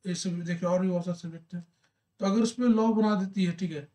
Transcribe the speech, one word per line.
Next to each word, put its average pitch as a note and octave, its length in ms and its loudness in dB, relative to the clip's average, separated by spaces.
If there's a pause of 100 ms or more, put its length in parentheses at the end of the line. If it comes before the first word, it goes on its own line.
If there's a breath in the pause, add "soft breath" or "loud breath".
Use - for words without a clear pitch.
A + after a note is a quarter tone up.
ये F3+ 80 -2
सब F3 260 -4
देख E3+ 220 -4
रहे F3+ 40 0
हो, F3 80 2
और F#3 80 2
भी F#3+ 60 2
बहुत F3 160 -2
सारे F3 140 -4
subject E3 360 -14
हैं। F3 120 -10 (520)
तो F#3+ 80 -2
अगर G#3 160 2
उसमें B3 260 0
लॉ A3+ 240 6
बना G#3+ 220 4
देती F#3+ 300 0
है, F3 80 0
ठीक E3+ 200 -4
है? C#3+ 220 -10